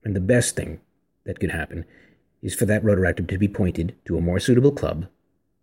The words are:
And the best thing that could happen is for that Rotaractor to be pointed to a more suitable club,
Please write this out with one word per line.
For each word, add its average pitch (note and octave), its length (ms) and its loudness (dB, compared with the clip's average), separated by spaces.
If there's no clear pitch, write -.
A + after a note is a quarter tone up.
And G2+ 120 -2
the F#2 60 0
best A#2 340 2
thing - 240 -8
that - 140 -8
could - 120 -4
happen E2+ 340 -6
is G2 140 -8
for A2+ 100 0
that G#2 160 2
Rotaractor F#2+ 460 2
to F#2+ 100 -4
be G2 120 2
pointed F2 440 -2
to F2 120 -2
a D#2+ 40 -2
more F2 180 0
suitable B2+ 320 4
club, - 360 -4